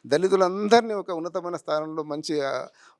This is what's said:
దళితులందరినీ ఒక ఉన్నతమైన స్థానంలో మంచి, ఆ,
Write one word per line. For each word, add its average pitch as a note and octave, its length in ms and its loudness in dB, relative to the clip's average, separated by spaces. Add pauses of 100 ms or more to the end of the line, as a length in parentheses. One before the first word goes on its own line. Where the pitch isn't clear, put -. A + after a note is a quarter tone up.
దళితులందరినీ F#3+ 840 4
ఒక G3 180 -6
ఉన్నతమైన F3 440 -6
స్థానంలో D#3 480 -4
మంచి, D3+ 380 -4
ఆ, C3+ 240 -4 (340)